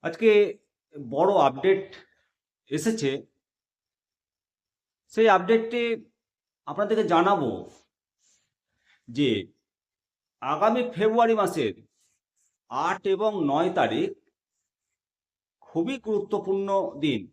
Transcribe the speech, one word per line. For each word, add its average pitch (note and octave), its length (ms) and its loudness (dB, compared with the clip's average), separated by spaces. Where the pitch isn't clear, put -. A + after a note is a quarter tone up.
আজকে G#3+ 280 2
বড় E3 240 2
আপডেট D3+ 600 2
এসেছে। D3+ 400 -2
সেই A3 220 2
আপডেটটি A3+ 540 2
আপনাদেরকে G3+ 420 -2
জানাবো E3+ 420 2
যে B2+ 200 0
আগামী G3+ 420 0
ফেব্রুয়ারি A3+ 400 2
মাসের D#3+ 380 -2
আট E3 380 -4
এবং G3+ 260 0
নয় D3+ 300 0
তারিখ E3 360 0
খুবই G#3+ 380 -6
গুরুত্বপূর্ণ G3 680 -4
দিন। C#3 200 -2